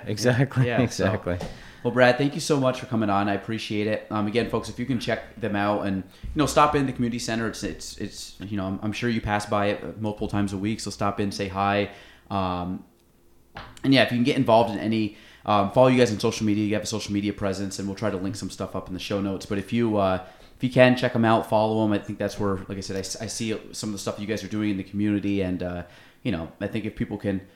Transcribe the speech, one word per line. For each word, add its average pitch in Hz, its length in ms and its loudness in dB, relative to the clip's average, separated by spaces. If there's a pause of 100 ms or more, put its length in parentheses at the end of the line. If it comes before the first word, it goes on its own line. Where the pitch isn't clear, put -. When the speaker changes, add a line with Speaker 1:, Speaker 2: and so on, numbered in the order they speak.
Speaker 1:
exactly, 120 600 2
Speaker 2:
Yeah, 120 100 0
so 127 60 6
Speaker 1:
exactly. 95 540 0 (460)
Speaker 2:
Well, 120 100 0
Brad, 123 240 6
thank 139 180 2
you 175 40 -6
so 147 200 2
much 127 200 2
for 120 60 -10
coming 113 240 0
on. 101 180 2
I 101 60 2
appreciate 107 540 -2
it. 107 240 -2
Um, 104 160 0
again, 110 220 0
folks, 110 200 -4
if - 100 -14
you 123 60 -4
can 123 140 -2
check - 400 -6
them 101 160 -2
out 101 320 0
and, 98 100 0
you - 380 -10
know, 147 100 2
stop 147 300 4
in 139 100 2
the 127 80 -2
community 120 260 -2
center. 113 300 -2
It's, - 140 -8
it's, - 340 -8
it's, - 420 -12
you 101 180 -8
know, 95 100 -2
I'm, 98 140 -4
I'm 107 120 -4
sure 120 160 -2
you 110 120 -2
pass 104 240 0
by 104 220 0
it 104 340 -4
multiple 107 260 -4
times 101 260 0
a 98 40 -2
week, 104 220 -2
so 101 120 -8
stop 101 280 -2
in, 101 120 0
say 98 180 -4
hi. 101 400 0 (400)
Um, 92 540 -2 (1000)
and 135 100 4
yeah, 123 100 8
if 107 80 0
you 123 60 0
can 120 60 4
get 139 140 2
involved 113 340 6
in 104 60 -4
any, 110 400 -2 (280)
um, 101 260 2
follow 127 160 8
you 127 100 6
guys 117 140 6
on 101 80 -2
social 110 260 0
media. 104 200 2
You 101 100 0
have 104 80 -2
a - 40 -8
social 107 260 -4
media 101 200 0
presence, 98 460 -4
and 98 80 -4
we'll 98 80 -4
try 107 160 -2
to 98 60 -2
link 95 180 -4
some 92 160 -6
stuff - 240 -8
up 92 120 -8
in 95 60 -10
the 90 60 -6
show 101 220 -2
notes. 98 260 -4
But 101 100 -4
if 95 160 -6
you, 117 240 2
uh, 95 260 2 (340)
if - 60 -10
you 127 60 2
can, 127 260 8
check 123 200 0
'em 117 100 4
out, 113 240 4
follow 110 340 2
'em. 107 100 2
I 101 40 2
think 101 220 -8
that's 101 200 -4
where, 98 180 0 (100)
like 98 100 -8
I 98 40 -8
said, 95 160 -6
I - 20 -4
s-, - 220 -8
I 110 60 -6
see 110 300 -4 (140)
some - 180 -8
of 104 40 -4
the 98 60 -8
stuff - 200 -6
you 104 80 -6
guys 104 160 -2
are 95 60 -8
doing 107 220 0
in 95 60 -2
the 95 60 -4
community, 101 580 0
and, 90 220 0
uh, 87 200 -6 (380)
you 113 100 -2
know, 82 200 -6 (100)
I 101 60 -2
think 104 180 -6
if 104 100 -8
people 104 220 -4
can, 98 240 -2 (140)